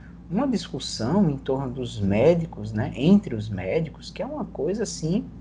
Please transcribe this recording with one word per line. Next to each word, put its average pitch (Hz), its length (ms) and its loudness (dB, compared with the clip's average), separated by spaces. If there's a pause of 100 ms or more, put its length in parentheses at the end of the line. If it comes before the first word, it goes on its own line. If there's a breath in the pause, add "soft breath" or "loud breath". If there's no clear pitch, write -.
(300 loud breath)
uma 233 160 0
discussão 170 840 0
em 135 80 -2
torno 135 340 -2
dos 120 280 -6
médicos, 110 720 4
né? 107 220 -2
Entre 160 400 6
os 107 140 -4
médicos, 107 640 -2
que - 100 -8
é 214 60 -6
uma 285 180 -6
coisa, 185 380 -4
assim, 190 420 -2 (160)